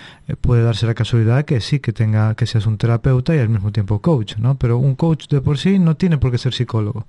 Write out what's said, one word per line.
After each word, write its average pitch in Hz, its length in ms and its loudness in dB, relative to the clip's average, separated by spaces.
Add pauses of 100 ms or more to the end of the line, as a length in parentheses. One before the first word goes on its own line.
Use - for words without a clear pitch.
(280)
Eh, - 80 -8
puede 120 280 2
darse 113 220 0
la 113 100 0
casualidad 117 500 0
que 120 160 0
sí, - 180 -2
que 113 140 -4
tenga, 110 420 0
que 117 100 -2
seas 104 200 0
un 107 120 -2
terapeuta 123 560 0
y 156 60 2
al 113 80 0
mismo 107 240 -2
tiempo 104 300 -2
coach, 127 340 0
¿no? 120 200 0
Pero 120 220 0
un 135 180 2
coach 165 340 0
de 143 100 2
por 147 180 0
sí 196 220 2
no 165 160 4
tiene 170 220 0
por 131 120 0
qué 120 80 0
ser 123 160 -2
psicólogo. 110 560 -4